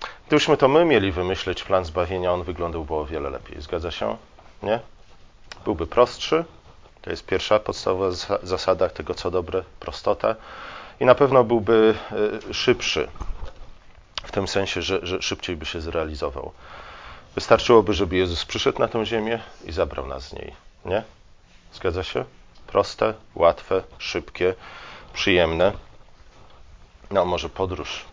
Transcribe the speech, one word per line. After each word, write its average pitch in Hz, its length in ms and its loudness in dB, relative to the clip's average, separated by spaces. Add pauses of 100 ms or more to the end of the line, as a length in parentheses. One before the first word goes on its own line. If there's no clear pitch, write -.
(280)
gdybyśmy 151 300 4
to 139 100 6
my 156 180 6
mieli 104 260 4
wymyśleć 90 520 -2
plan 92 220 2
zbawienia, 90 480 0
on 90 100 -2
wyglądałby 82 500 -4
o 76 120 -2
wiele 73 240 -6
lepiej. 67 320 -12
Zgadza 82 300 -6
się? 110 260 -4 (460)
Nie? 107 160 0 (840)
Byłby 85 240 -2
prostszy. 156 580 2 (560)
To - 80 -14
jest 82 160 -8
pierwsza 95 340 2
podstawowa 95 500 -2
zas-, 90 340 -2
zasada 90 460 2
tego, - 240 -6
co 87 180 -4
dobre, 90 320 -2 (160)
prostota. - 560 -2 (640)
I 127 60 2
na 123 100 10
pewno 131 280 6
byłby, 110 520 4 (540)
e, 107 40 -8
szybszy. - 540 0 (1160)
W - 80 -14
tym 98 160 -2
sensie, 92 340 -2
że, 92 220 0
że 90 180 -4
szybciej - 340 -6
by 78 100 -10
się 85 160 -8
zrealizował. 78 680 -6 (840)
Wystarczyłoby, 110 580 6
żeby 92 220 0
Jezus 90 300 0
przyszedł - 340 -2
na 120 80 2
tę 113 180 -2
ziemię 113 340 -2 (260)
i 90 60 -12
zabrał 78 360 -4
nas 65 200 -10
z - 60 -14
niej. - 200 -12 (320)
Nie? 104 180 -2 (680)
Zgadza 92 300 -4
się? - 220 -6 (420)
Proste, 107 460 0 (220)
łatwe, 85 480 2 (140)
szybkie, - 560 -2 (600)
przyjemne. 87 580 4 (1400)
No, 95 140 4
może 82 240 -2
podróż 90 640 -6